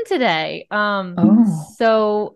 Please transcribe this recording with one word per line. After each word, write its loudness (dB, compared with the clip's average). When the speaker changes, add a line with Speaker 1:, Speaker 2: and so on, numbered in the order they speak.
Speaker 1:
today. -2
Um, -4
Speaker 2:
Oh. 2
Speaker 1:
so 0